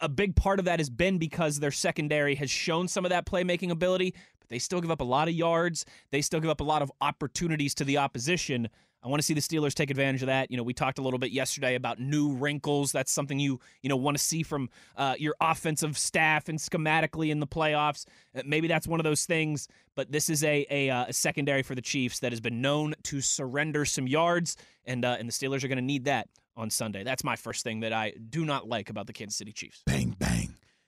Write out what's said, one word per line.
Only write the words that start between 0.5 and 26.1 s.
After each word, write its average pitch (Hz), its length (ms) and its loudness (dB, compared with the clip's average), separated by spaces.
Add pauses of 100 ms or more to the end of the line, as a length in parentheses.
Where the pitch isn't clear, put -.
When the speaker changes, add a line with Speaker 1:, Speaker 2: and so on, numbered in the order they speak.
Speaker 1:
of 180 60 2
that 170 140 2
has 143 100 0
been 175 280 2
because 160 420 0
their 143 120 2
secondary 151 640 2
has 139 140 -4
shown 175 380 0
some 180 180 -2
of 180 40 2
that 180 160 0
playmaking 180 460 0
ability, 180 420 2 (260)
but - 100 -20
they 120 100 -6
still 180 220 -2
give 165 100 0
up 151 100 -2
a 127 40 -2
lot 139 220 4
of 170 60 0
yards. 165 520 2 (260)
They 143 100 2
still 160 180 0
give 160 100 0
up 151 120 0
a 143 40 -4
lot 151 160 2
of 143 100 -2 (100)
opportunities 147 720 0
to 151 80 0
the 139 140 2
opposition. 135 720 0 (340)
I 120 40 -12
wanna 143 160 0
see 160 100 2
the 147 80 0
Steelers 151 320 0
take 143 160 0
advantage 135 320 2
of 131 60 -2
that. 131 240 2
You 123 60 -2
know, 120 60 0
we 120 120 -4
talked 135 240 -2
a - 20 -4
little 127 160 0
bit 127 140 -2
yesterday 131 420 0
about 120 260 -2
new 147 360 2
wrinkles. 143 560 0
That's 135 200 0
something 139 280 -2
you, 139 200 0 (220)
you 131 80 -2
know, 139 60 2
wanna 139 240 2
see 151 240 0
from, 139 260 -4 (260)
uh, 135 220 0
your 151 240 0
offensive 156 560 0
staff 156 520 2
and 156 100 -4
schematically 160 720 0
in 151 80 0
the 147 80 -2
playoffs. 151 580 0 (300)
Uh, 131 100 -6
maybe 156 220 2
that's 160 200 2
one 165 120 0
of 160 40 2
those 151 220 2
things, 156 420 0 (280)
but 131 160 -4
this 147 180 0
is 156 140 2
a, 147 260 2
a, 139 220 2
uh, 123 160 2
a 117 60 -6
secondary 143 500 0
for 131 100 -8
the 123 80 -4
Chiefs 127 380 -2
that 123 120 0
has 117 100 -4
been 117 200 -4
known 151 320 0 (100)
to 139 180 -4
surrender 147 640 0
some 131 220 0
yards, 170 480 2 (300)
and, 123 180 -4
uh, 123 140 2
and 117 100 -6
the 113 60 -6
Steelers 135 300 -2
are 135 40 -2
gonna 131 140 0
need 131 240 0
that 131 240 0 (260)